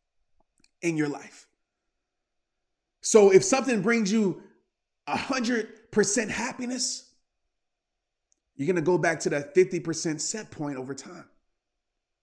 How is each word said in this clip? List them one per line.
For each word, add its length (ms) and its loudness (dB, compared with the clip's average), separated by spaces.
in 160 -2
your 120 0
life. 400 -12
So 280 8
if 140 8
something 380 0
brings 280 0
you 320 0
a 100 -6
hundred 760 -6
percent 400 0
happiness, 720 -6
you're 120 -6
gonna 140 0
go 160 2
back 240 0
to 100 -2
that 220 -6
fifty 280 2
percent 420 -6
set 280 -10
point 280 -10
over 160 -10
time. 340 -18